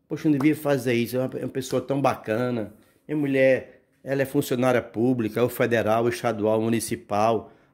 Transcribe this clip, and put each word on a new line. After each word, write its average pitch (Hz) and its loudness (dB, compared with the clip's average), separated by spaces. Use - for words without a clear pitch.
Poxa, 160 -4
eu 151 6
não 139 2
devia 147 2
fazer 135 0
isso. 117 0
É 127 0
uma, 131 -4
é - -8
uma 131 -6
pessoa 131 -4
tão 135 -2
bacana. 120 -2
Minha 151 -4
mulher, 131 2
ela 139 -2
é 131 -2
funcionária 127 0
pública, 113 -2
ou 123 4
federal, 117 2
estadual, 110 0
municipal. 110 0